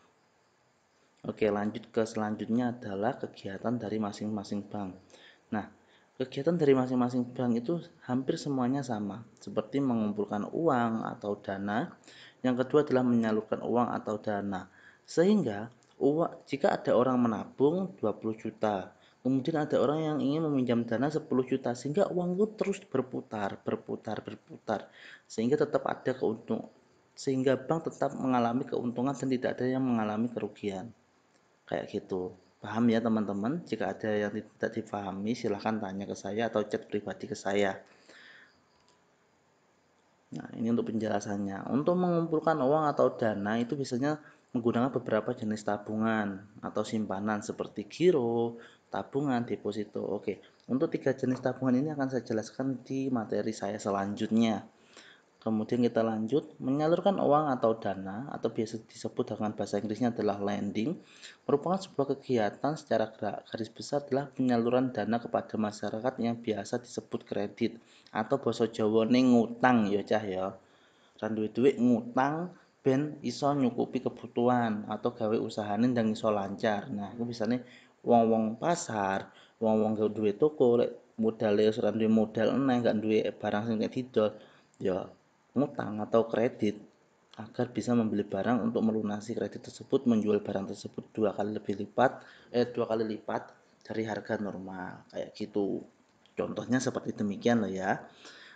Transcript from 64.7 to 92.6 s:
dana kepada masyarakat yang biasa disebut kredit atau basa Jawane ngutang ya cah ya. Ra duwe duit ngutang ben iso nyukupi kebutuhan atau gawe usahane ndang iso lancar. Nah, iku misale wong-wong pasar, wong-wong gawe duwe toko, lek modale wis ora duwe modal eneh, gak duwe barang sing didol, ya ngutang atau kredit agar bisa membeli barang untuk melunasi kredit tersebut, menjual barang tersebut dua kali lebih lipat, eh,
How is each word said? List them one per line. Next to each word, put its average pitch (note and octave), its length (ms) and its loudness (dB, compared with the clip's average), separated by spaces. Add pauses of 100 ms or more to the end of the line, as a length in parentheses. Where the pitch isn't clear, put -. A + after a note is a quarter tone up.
dana G#2+ 240 0
kepada A2 400 -2
masyarakat G#2+ 640 -2
yang A#2 160 0
biasa A2 480 -4
disebut - 400 -8
kredit G#2 560 -4 (320)
atau B2 240 0
basa A#2 320 0
Jawane A2 480 4 (160)
ngutang A#2 560 4
ya G2+ 160 0
cah G#2+ 160 2
ya. F#2+ 320 -4 (640)
Ra G#2+ 160 -4
duwe G#2+ 160 -2
duit A#2+ 320 2
ngutang C#3 720 2 (320)
ben D3 400 2
iso B2 240 0
nyukupi B2 560 0
kebutuhan A#2+ 880 0
atau A2 160 -2
gawe A2 320 0
usahane G#2+ 480 0
ndang A2+ 240 2
iso A2 160 0
lancar. G2+ 640 0
Nah, G2+ 240 -8
iku A#2 80 -4
misale A#2+ 400 -2 (400)
wong-wong A2+ 560 4
pasar, G#2+ 720 0 (240)
wong-wong A2 400 2
gawe G#2+ 160 2
duwe G#2 240 0
toko, C3+ 400 6
lek - 400 -2
modale A2 480 4
wis A2 160 2
ora G#2 80 2
duwe A2 240 4
modal A2 480 4
eneh, C3 240 2
gak G#2+ 160 2
duwe A2 320 4
barang G#2 320 -2
sing A2 160 0
didol, G#2+ 560 0 (400)
ya F#2 320 -2 (420)
ngutang A2+ 480 -2
atau A2 320 2
kredit G#2+ 480 0 (560)
agar A#2 400 -6
bisa A2 160 -2
membeli G#2+ 320 2
barang G2+ 400 0
untuk A2+ 240 2
melunasi G#2+ 480 -2
kredit G#2 320 -6
tersebut, C3 400 -2
menjual G#2 320 4
barang G2 320 -4
tersebut - 400 -12
dua G#2 240 0
kali G#2+ 240 -4
lebih G#2 160 -4
lipat, A2 480 0 (320)
eh, A#2+ 160 2